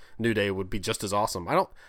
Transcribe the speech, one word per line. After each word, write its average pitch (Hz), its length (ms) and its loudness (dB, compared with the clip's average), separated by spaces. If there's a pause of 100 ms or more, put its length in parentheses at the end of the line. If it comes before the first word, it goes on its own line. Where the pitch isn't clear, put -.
(180)
New 117 160 2
Day 104 160 2
would 95 180 -2
be 101 120 -4
just 110 240 -2
as 98 100 -2
awesome. 101 340 0
I 110 60 0
don't, 185 160 2 (200)